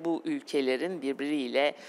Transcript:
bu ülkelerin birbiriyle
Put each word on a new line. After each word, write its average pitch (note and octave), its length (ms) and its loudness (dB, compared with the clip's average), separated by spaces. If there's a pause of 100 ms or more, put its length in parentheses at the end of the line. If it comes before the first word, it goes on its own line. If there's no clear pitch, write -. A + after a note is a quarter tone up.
bu E3 200 0
ülkelerin C#3+ 800 0
birbiriyle C#3 720 0 (140)